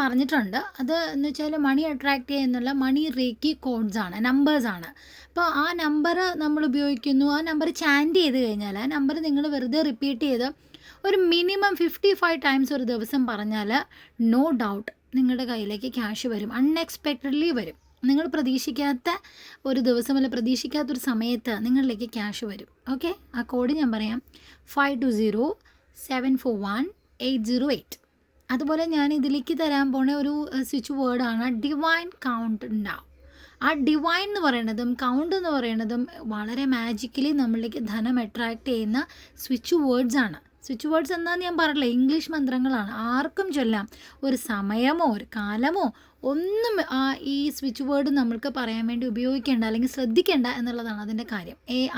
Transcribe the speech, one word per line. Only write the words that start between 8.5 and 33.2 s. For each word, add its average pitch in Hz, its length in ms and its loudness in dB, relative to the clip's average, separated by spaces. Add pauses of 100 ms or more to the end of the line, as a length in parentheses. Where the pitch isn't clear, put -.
ആ 254 120 -2
നമ്പർ 285 320 0
നിങ്ങൾ 285 200 2 (100)
വെറുതെ 254 340 0
റിപ്പീറ്റ് 277 400 -2
ചെയ്ത് 247 180 0 (600)
ഒരു 403 100 4 (140)
മിനിമം 392 500 2
ഫിഫ്റ്റി 392 300 4 (100)
ഫൈവ് 330 240 2
ടൈംസ് 269 320 2
ഒരു 254 160 -2
ദിവസം 233 260 -2 (120)
പറഞ്ഞാൽ 214 400 -2 (600)
no 254 120 6 (180)
doubt 202 260 -4 (300)
നിങ്ങളുടെ 254 320 2
കയ്യിലേക്ക് 214 460 -4
ക്യാഷ് 214 360 -4
വരും, 208 260 -4
അൺഎക്സ്പെക്റ്റഡ്ലി 302 880 0 (100)
വരും. 165 180 -8 (320)
നിങ്ങൾ 294 260 4
പ്രതീക്ഷിക്കാത്ത 269 760 -2 (600)
ഒരു 262 200 0
ദിവസം 240 300 2
അല്ല 262 160 2
പ്രതീക്ഷിക്കാത്തൊരു 254 760 -2
സമയത്ത് 233 460 -2 (120)
നിങ്ങളിലേക്ക് 247 500 0
ക്യാഷ് 208 340 -6
വരും. 202 180 -14 (260)
ഓക്കെ, 339 160 -4 (280)
ആ 240 40 -2 (100)
കോഡ് 247 280 2
ഞാൻ 254 160 2
പറയാം, 214 220 -4 (560)
ഫൈവ് 277 300 2
ടു 262 40 4 (120)
സീറോ 220 260 2 (600)
സെവൻ 262 360 2
ഫോർ 240 120 0 (120)
വൺ 220 180 -2 (440)
എയ്റ്റ് 226 220 0
സീറോ 254 160 2 (100)
എയ്റ്റ്. - 200 -12 (580)
അതുപോലെ 311 380 0
ഞാൻ 294 240 2
ഇതിലേക്ക് 285 460 0
തരാൻ 277 320 2
പോണ 262 160 2 (100)
ഒരു, 285 140 0 (220)
ഏഹ്, 269 120 -2
സ്വിച്ച് 285 320 -4
വേർഡാണ് 247 460 0 (180)
ഡിവൈൻ 320 420 0 (200)
കൗണ്ട് 226 400 -2 (200)
നൗ. - 140 -8 (680)